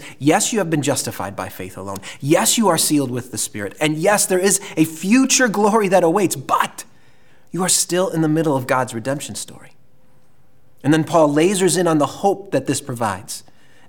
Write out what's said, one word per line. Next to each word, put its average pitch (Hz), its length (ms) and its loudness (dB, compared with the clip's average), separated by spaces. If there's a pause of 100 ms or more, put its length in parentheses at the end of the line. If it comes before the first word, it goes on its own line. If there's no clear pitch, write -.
(200)
yes, 156 320 2
you 220 80 0
have 175 100 -4
been 156 100 0
justified 123 540 -4
by 95 140 -8
faith 95 280 -12
alone. 98 220 -10 (220)
Yes, 180 360 2
you 220 120 2
are 165 100 4
sealed 143 320 0
with 123 220 -8
the 107 60 -8
Spirit. 101 420 -8
And 151 160 0
yes, 196 300 2
there 185 120 2
is 190 220 2 (160)
a 160 80 4
future 254 640 2
glory 208 400 2
that 180 160 4
awaits, 170 320 2
but - 480 -4 (640)
you 175 140 -2
are 180 40 0
still 175 420 0
in 165 100 -2
the 160 80 2
middle 156 280 2
of 127 120 -4
God's 127 260 0
redemption 123 400 -6
story. - 380 -16 (1120)
And 147 100 4
then 156 80 4
Paul 151 320 2
lasers 175 420 2
in 175 120 2
on 160 100 2
the 143 80 2
hope - 460 -4
that 170 140 -2
this 143 140 -2
provides. 113 640 -6 (460)